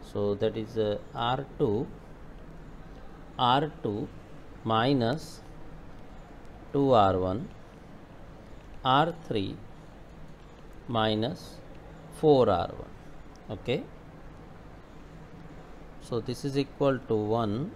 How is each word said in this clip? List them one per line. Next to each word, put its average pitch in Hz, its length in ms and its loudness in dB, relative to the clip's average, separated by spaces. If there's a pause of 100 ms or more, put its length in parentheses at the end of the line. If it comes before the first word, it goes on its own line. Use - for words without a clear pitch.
(120)
So 101 220 2
that 107 240 0
is, 107 180 -6
uh, 104 220 2 (160)
R 127 320 0 (120)
two, 120 280 2 (1500)
R 131 320 6 (120)
two 110 260 0 (560)
minus 120 760 4 (1300)
two 139 220 6
R 98 240 10
one, 92 320 0 (1300)
R 147 320 8 (100)
three 104 320 0 (1300)
minus 110 680 2 (580)
four 135 340 8
R 87 200 4
one. - 920 -10
Okay, 247 240 0 (2250)
so 120 200 -2
this 120 260 -4
is 139 100 0
equal 139 420 4 (100)
to 117 60 4
one 110 600 2